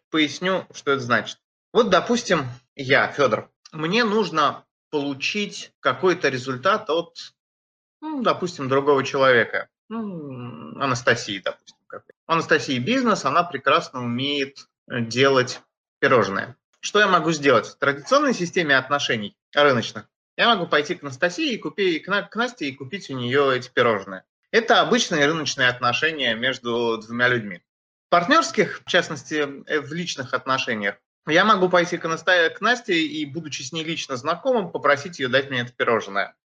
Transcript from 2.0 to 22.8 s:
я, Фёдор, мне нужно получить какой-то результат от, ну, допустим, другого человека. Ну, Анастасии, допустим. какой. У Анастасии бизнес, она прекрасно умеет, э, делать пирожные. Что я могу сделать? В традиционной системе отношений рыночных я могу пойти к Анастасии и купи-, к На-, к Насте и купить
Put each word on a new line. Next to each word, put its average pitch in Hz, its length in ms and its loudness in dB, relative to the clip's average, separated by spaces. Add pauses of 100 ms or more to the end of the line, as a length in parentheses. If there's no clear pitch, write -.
я, 127 340 2
Фёдор, 107 420 0 (200)
мне 170 320 -2
нужно 170 640 0 (240)
получить 147 840 -4 (100)
какой-то 143 480 2
результат 131 600 -2
от, - 460 -6 (640)
ну, 302 220 -8
допустим, 156 460 -2
другого 139 340 2
человека. 127 680 2 (180)
Ну, 147 920 -12
Анастасии, 123 640 0
допустим. - 400 -10
какой. - 300 -20 (120)
У - 40 0
Анастасии 147 480 0
бизнес, 226 460 0
она 156 180 2
прекрасно 143 600 -2
умеет, 135 640 -4 (220)
э, 120 120 -4
делать 127 600 2 (380)
пирожные. 113 560 2 (240)
Что - 200 0
я 208 80 4
могу 170 260 4
сделать? 139 340 4
В - 100 -18
традиционной 220 560 2
системе 170 420 0
отношений 127 640 -2 (160)
рыночных 131 540 2 (320)
я 214 100 4
могу 190 180 2
пойти 151 260 0
к 175 80 -16
Анастасии 180 520 -4
и 196 40 -4
купи-, 180 420 -2
к - 80 -20
На-, 196 140 -2
к 175 140 -12
Насте 233 320 -6
и 135 40 -6
купить 135 380 -12